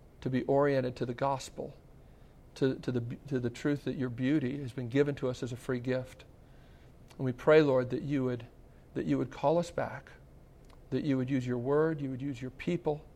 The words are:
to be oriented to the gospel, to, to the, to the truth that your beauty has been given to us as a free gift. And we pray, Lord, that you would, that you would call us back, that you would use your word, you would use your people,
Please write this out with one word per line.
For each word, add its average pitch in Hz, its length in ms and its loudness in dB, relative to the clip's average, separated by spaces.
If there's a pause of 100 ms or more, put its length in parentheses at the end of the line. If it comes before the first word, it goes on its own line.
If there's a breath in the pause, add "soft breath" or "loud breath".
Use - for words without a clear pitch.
(220)
to - 80 -2
be 127 140 0
oriented 139 520 2
to 127 100 -4
the 123 80 -2
gospel, 139 640 -4 (800 loud breath)
to, 131 200 2
to - 160 -6
the, 120 120 0 (240)
to 135 120 -2
the 120 100 -2
truth 143 340 -2
that 131 140 -4
your 127 120 -2
beauty 131 520 0
has 127 100 -8
been 123 160 -8
given 139 280 2
to 131 120 -4
us 127 160 -4
as 120 80 -4
a 123 60 -6
free 127 220 -2
gift. 127 440 -4 (920 loud breath)
And 135 80 -2
we 127 80 0
pray, 156 280 8
Lord, 131 280 4
that - 140 -2
you 139 200 0
would, 123 220 -2 (480 loud breath)
that - 120 -2
you 143 120 2
would 131 120 -2
call 151 280 2
us 175 140 0
back, - 400 -6 (800)
that 131 140 -2
you 135 140 2
would 127 120 0
use 127 160 0
your 123 120 -2
word, 147 420 2
you 139 100 -4
would 127 120 -6
use 135 200 -6
your 127 100 -8
people, 160 520 -2 (120)